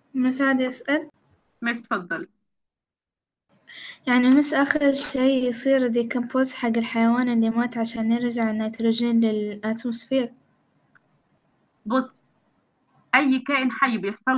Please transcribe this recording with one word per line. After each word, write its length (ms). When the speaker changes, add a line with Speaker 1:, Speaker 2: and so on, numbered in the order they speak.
Speaker 1:
مس 260
عادي 280
أسأل؟ 420
Speaker 2:
مس 160
اتفضلي. 500
Speaker 1:
يعني 240
مس 240
آخر 400
شيء 540
يصير 380
decompose 680
حق 220
الحيوان 520
اللي 220
مات 280
عشان 340
يرجع 380
النيتروجين 720
للأتموسفير؟ 1120
Speaker 2:
بص، 360
اي 240
كائن 340
حي 260
بيحصل 400